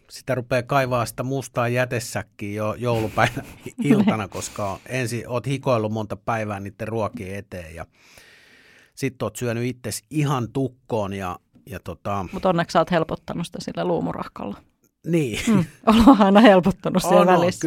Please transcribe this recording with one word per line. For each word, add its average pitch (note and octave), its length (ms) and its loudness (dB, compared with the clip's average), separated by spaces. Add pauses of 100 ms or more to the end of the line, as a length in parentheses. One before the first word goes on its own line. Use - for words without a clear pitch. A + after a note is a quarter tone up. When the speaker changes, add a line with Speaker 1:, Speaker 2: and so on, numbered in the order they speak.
Speaker 1:
sitä - 260 -6
rupeaa B2 280 -2
kaivaa B2+ 420 0
sitä B2+ 180 -8
mustaa B2+ 440 -4
jätesäkkiä A#2+ 880 -6
jo G#2+ 180 -4
joulupäivän A2+ 720 -2 (240)
<laughs> B3 140 -8
iltana, G#2+ 440 2
koska F#2+ 440 -8
on F#2+ 140 -10
ensin A#2+ 440 -6
oot B2 180 -6
hikoillut B2 440 -2
monta G#2+ 240 -6
päivää G#2+ 440 -6
niitten G2+ 280 -12
ruokien G2 480 -6
eteen E2+ 400 -14
ja D#2+ 100 -12 (1080)
sit B2+ 260 -8
oot G#2+ 140 -6
syönyt A#2 280 -4
itses B2 460 -8
ihan C#3 440 -2
tukkoon A#2+ 600 -4
ja, F#2 260 -6 (260)
ja F2+ 180 -14
tota G2 480 -6
Speaker 2:
Mut F#3 140 -6
onneksi E3+ 280 0
sä F3 60 2
oot D#3+ 120 0
helpottanut E3+ 540 -4
sitä - 160 -12
sillä E3+ 240 -8
luumurahkalla. - 720 -6 (480)
Speaker 1:
Niin. D3+ 420 0
Speaker 2:
Mm, G3 180 4 (100)
<laughs> - 100 -20
ollaan G#3+ 360 8
aina G3+ 180 6
helpottanut F#3 640 6
siellä F3+ 180 6
Speaker 1:
On, F3+ 80 6
on, F3+ 100 6
Speaker 2:
välissä. F3 280 0